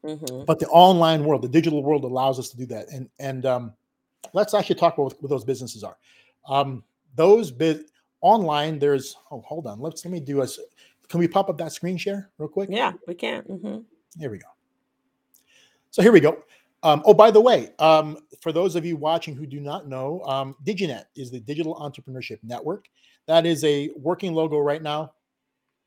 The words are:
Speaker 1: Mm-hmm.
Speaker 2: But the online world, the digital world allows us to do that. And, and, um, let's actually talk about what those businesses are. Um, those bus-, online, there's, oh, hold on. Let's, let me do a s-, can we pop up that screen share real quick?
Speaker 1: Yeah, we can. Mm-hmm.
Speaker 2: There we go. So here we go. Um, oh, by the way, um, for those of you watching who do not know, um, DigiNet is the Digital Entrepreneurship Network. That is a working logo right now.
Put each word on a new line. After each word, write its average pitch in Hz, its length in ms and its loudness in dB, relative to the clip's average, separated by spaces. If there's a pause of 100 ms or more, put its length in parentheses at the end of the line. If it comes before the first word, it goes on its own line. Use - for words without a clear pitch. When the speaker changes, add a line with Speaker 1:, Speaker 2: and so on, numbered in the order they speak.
Speaker 1:
Mm-hmm. 147 400 -10
Speaker 2:
But 160 140 0
the - 100 -4
online 165 560 6
world, 143 180 0
the 123 60 -6
digital 151 340 2
world 143 220 0
allows 127 340 0
us 127 120 -10
to 120 60 -20
do 123 100 -12
that. 113 240 -12
And, 131 180 -14 (100)
and, 131 280 -8
um, 123 260 -2 (600)
let's 202 180 0
actually 202 240 0
talk 170 220 2
about 135 220 -2
what 143 100 -10
those 123 140 -2
businesses 120 380 -8
are. - 140 -16 (500)
Um, 135 380 -2 (300)
those 185 360 6
bus-, 151 340 -2 (360)
online, 160 580 2
there's, 139 380 0 (140)
oh, 131 120 -16
hold 151 240 -12
on. 107 140 -12
Let's, 160 240 -12
let 175 80 -10
me 170 80 -8
do 139 200 -2
a 131 40 0
s-, - 160 -10 (480)
can 170 120 -2
we 170 80 4
pop 196 200 2
up 170 100 -6
that 165 140 -8
screen 180 240 -6
share 196 420 -8
real 151 100 -10
quick? 196 220 -6
Speaker 1:
Yeah, 202 220 -4 (140)
we 175 80 -10
can. - 300 -8
Mm-hmm. 202 340 -12 (380)
Speaker 2:
There 151 140 -10
we 101 80 -12
go. - 100 -20 (1400)
So - 120 2
here 226 100 4
we 190 80 10
go. 147 220 0 (400)
Um, 151 240 2
oh, 214 80 10
by 220 160 8
the 214 100 8
way, 202 380 4
um, 156 400 4 (240)
for 165 100 -4
those 170 240 0
of 160 80 -4
you 170 120 -4
watching 156 380 -4
who 147 120 -12
do 139 120 -14
not 147 300 -10
know, 135 360 -8
um, 135 300 -6 (100)
DigiNet 170 400 -6 (120)
is 127 140 -14
the 123 100 -14
Digital 156 360 -8
Entrepreneurship 135 680 -14
Network. 131 460 -10 (380)
That 165 200 4
is 156 180 0
a 147 320 0
working 170 380 -6
logo 160 240 -2
right 147 240 -2
now. 156 320 -6 (720)